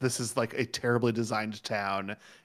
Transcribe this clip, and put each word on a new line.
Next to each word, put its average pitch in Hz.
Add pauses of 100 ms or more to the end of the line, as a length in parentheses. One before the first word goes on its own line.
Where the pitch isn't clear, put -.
This 127
is, 117
like, 117
a 120
terribly 120
designed 107
town. 98 (300)